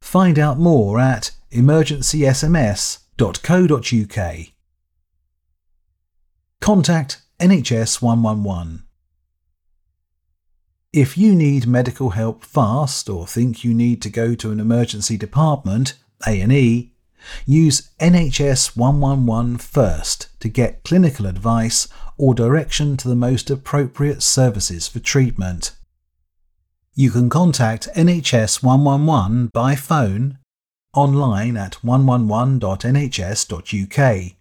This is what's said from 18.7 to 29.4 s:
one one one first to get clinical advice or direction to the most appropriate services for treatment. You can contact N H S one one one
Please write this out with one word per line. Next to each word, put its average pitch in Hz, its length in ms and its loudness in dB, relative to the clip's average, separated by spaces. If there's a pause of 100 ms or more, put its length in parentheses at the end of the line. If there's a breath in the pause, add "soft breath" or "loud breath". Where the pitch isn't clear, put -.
one 135 240 2
one 139 260 0
one 120 320 -2
first 95 680 -2 (120)
to 117 100 -6
get 113 340 -2
clinical 165 420 2
advice 113 640 -2 (300 loud breath)
or 127 160 2
direction 139 640 0
to 127 100 -6
the 123 80 0
most 123 340 -2
appropriate 143 720 -4
services 98 680 0
for - 120 -10
treatment. 95 760 -2 (1160)
You 131 160 2
can 120 200 0
contact 131 680 0
N 175 140 4
H 170 240 -2
S 110 280 0
one 131 220 4
one 143 220 2
one 120 480 0